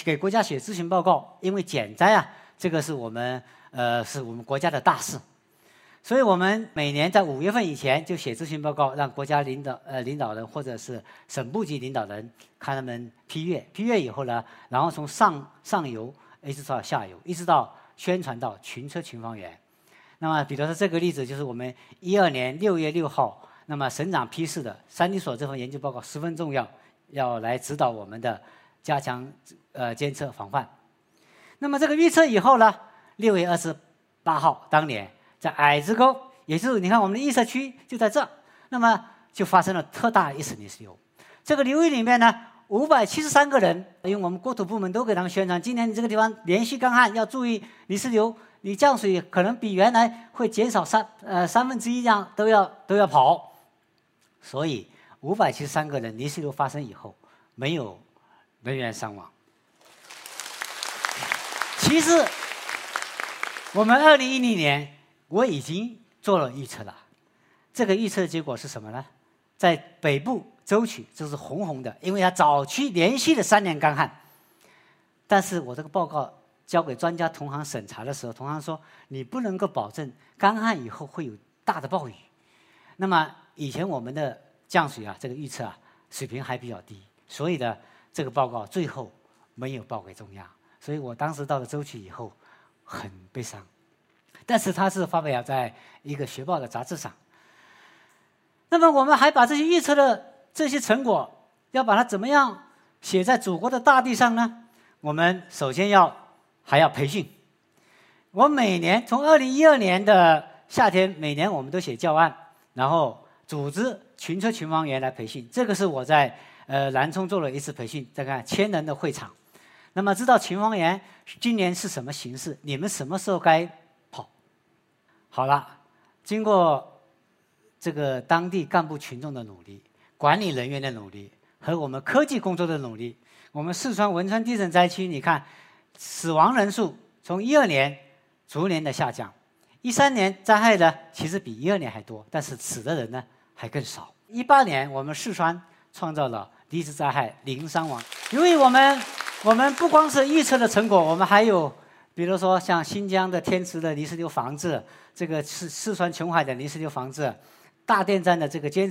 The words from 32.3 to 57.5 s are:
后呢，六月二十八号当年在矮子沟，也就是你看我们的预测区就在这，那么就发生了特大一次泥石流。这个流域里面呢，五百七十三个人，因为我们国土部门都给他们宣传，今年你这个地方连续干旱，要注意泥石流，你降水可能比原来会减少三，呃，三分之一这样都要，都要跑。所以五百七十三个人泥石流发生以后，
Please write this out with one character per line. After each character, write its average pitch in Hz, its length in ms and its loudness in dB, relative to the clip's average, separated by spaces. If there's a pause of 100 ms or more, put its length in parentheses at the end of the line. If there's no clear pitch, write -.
后 240 200 8
呢， 220 160 8 (420)
六 208 200 2
月 175 120 0
二 170 80 2
十 165 160 -6 (520)
八 156 160 0
号 156 280 2
当 156 200 2
年 104 200 -8 (300)
在 160 120 -4
矮 147 300 4
子 175 140 -2
沟， 254 260 4 (260)
也 156 120 0
就 240 160 0
是 208 60 0
你 180 80 -2
看 226 120 6
我 196 60 2
们 196 100 -2
的 262 80 -4
预 294 60 0
测 240 140 2
区 254 280 -6 (140)
就 247 100 -12
在 226 140 2
这， 262 180 0 (420)
那 254 100 -6
么 226 280 4 (240)
就 185 140 -2
发 180 160 6
生 185 100 -2
了 175 120 -2
特 - 260 -2
大 165 220 2
一 143 100 -10
次 143 140 -10
泥 104 120 -18
石 - 120 -20
流。 95 180 -20 (460)
这 294 120 2
个 277 60 2
流 277 220 2
域 330 60 4
里 254 120 0
面 240 160 4
呢， 233 160 6 (320)
五 240 220 0
百 254 180 6
七 - 160 -6
十 - 80 -4
三 285 180 6
个 269 120 4
人， 180 420 0
因 190 140 -2
为 - 0 -
我 190 120 -2
们 180 80 -4
国 247 160 -6
土 220 120 -4
部 208 160 -6
门 185 100 -4
都 226 140 -2
给 220 100 0
他 175 60 0
们 180 100 -4
宣 190 160 0
传， 175 160 -2
今 240 140 -6
年 233 120 0
你 214 60 -4
这 226 80 -2
个 233 60 -2
地 214 80 -2
方 220 260 2
连 185 220 2
续 262 120 -6
干 247 140 2
旱， 240 240 4
要 220 100 0
注 247 220 -4
意 226 180 -2 (220)
泥 190 100 -2
石 226 120 -4
流， 226 260 2 (280)
你 196 120 -6
降 269 240 4
水 190 220 0
可 180 220 0
能 220 120 0
比 220 200 -4
原 202 180 4
来 233 400 0
会 226 160 -2
减 226 200 0
少 202 160 0
三， 220 220 0 (160)
呃， 180 240 0
三 247 220 2
分 254 100 -6
之 233 120 -6
一 247 120 -2
这 240 60 4
样 202 260 2
都 214 140 2
要， 214 160 6 (220)
都 196 100 2
要 208 100 6
跑。 147 460 4 (880)
所 143 260 -6
以 120 220 -6 (320)
五 143 140 -4
百 185 180 2
七 147 120 -10
十 - 20 -8
三 151 200 -2
个 143 140 -6
人 113 180 -10
泥 139 100 -6
石 147 120 -8
流 147 100 -6
发 139 180 -4
生 147 140 -8
以 110 100 -12
后， 98 220 -20 (400)